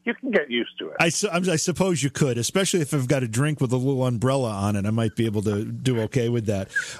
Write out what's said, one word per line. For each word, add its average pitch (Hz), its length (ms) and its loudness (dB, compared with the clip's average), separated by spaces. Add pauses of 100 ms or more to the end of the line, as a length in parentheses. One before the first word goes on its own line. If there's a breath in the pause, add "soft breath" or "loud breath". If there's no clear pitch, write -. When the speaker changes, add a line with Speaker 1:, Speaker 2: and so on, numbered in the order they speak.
Speaker 1:
you 240 100 -4
can 262 160 -8
get 165 220 0
used 120 260 -2
to 87 120 -8
it. - 100 -10
Speaker 2:
I 165 80 2
su-, 196 240 -2
I'm, 180 180 0
I 160 60 2
suppose 180 460 0
you 139 80 0
could, 127 280 0
especially 185 420 0
if 156 140 -2
I've 131 140 0
got 135 160 2
a 117 40 -2
drink 135 320 0
with 120 120 2
a 127 40 4
little 127 300 0
umbrella 123 440 2
on 101 260 0
it. 98 100 -2
I 107 40 0
might 113 260 0
be 113 100 2
able 107 160 0
to 104 220 0
do 117 380 0
okay 117 260 0
with 120 180 0
that. 98 240 -2 (300 loud breath)